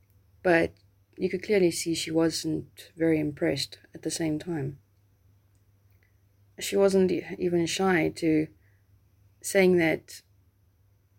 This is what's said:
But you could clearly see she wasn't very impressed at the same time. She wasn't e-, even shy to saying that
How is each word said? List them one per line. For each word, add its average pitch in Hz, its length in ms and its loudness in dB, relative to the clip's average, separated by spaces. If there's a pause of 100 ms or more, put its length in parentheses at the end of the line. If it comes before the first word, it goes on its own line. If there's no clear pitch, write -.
(420)
But 170 320 2 (420)
you 185 140 -4
could 185 120 -6
clearly 190 280 2
see 165 240 -6
she 160 160 -6
wasn't 160 840 -4
very 160 220 2
impressed 147 600 -4 (160)
at 165 80 -20
the 160 80 -6
same 156 280 -2
time. 147 400 -8 (1800)
She - 180 -4
wasn't 190 360 4
e-, - 120 -4 (140)
even 175 280 0
shy 165 500 0
to 156 320 0 (920)
saying 185 360 4
that 160 460 -2 (960)